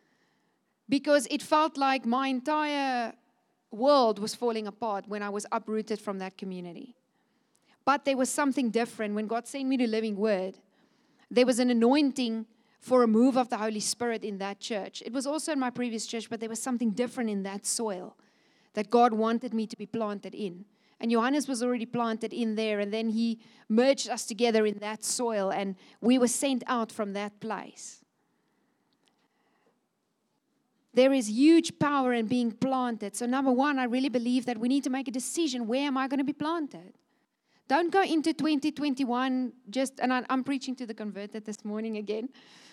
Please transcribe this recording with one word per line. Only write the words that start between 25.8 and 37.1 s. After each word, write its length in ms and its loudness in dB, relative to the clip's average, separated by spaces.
we 160 6
were 100 4
sent 380 0
out 260 -2
from 220 -6
that 260 -8
place. 600 -12
There 200 6
is 160 0
huge 480 6
power 340 2
in 140 0
being 260 0
planted. 640 -2
So 80 -6
number 260 0
one, 280 2
I 60 0
really 260 0
believe 340 0
that 140 -4
we 100 -2
need 160 2
to 60 -2
make 180 -4
a 20 -8
decision. 560 -2
Where 200 0
am 100 -2
I 100 0
gonna 160 0
be 120 -2
planted? 640 -6